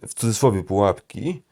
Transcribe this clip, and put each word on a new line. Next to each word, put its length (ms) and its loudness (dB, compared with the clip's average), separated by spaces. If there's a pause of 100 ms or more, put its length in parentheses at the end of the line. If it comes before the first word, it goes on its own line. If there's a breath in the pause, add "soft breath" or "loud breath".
w 60 -14
cudzysłowie 480 2
pułapki, 880 -2